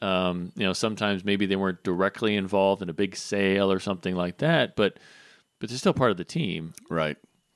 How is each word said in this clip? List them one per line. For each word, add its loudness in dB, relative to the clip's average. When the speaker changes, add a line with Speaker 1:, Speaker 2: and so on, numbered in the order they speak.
Speaker 1:
um, -2
you -4
know, 0
sometimes -2
maybe 2
they 0
weren't -2
directly 0
involved 2
in -6
a -6
big -2
sale 2
or 2
something -4
like -2
that, 2
but, 2
but -8
they're -8
still 2
part 2
of 0
the -6
team. -6
Speaker 2:
Right. -2